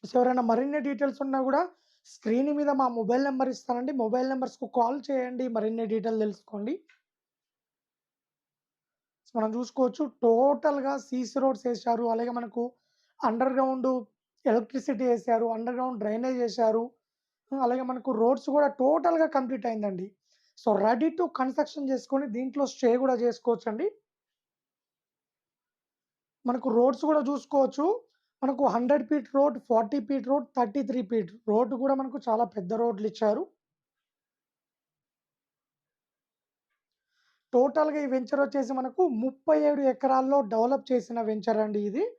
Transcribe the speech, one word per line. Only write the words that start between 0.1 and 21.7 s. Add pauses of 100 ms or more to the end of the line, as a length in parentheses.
ఎవరైనా
మరిన్ని
డీటెయిల్స్
ఉన్నా
కూడా (460)
స్క్రీన్
మీద
మా
మొబైల్
నెంబర్
ఇస్తానండి,
మొబైల్
నెంబర్స్‌కు
కాల్
చేయండి,
మరిన్ని
డీటెయిల్
తెలుసుకోండి. (2500)
So,
మనం
చూసుకోవచ్చు, (160)
టోటల్‌గా
సీసీ
రోడ్స్
వేశారు,
అలాగే
మనకు (580)
అండర్‌గ్రౌండ్ (560)
ఎలక్ట్రిసిటీ
వేశారు,
అండర్‌గ్రౌండ్
డ్రైనేజ్
వేశారు, (680)
అలాగే
మనకు
రోడ్స్
కూడా
టోటల్‌గా
కంప్లీట్
అయిందండి. (500)
So,
ready
to
construction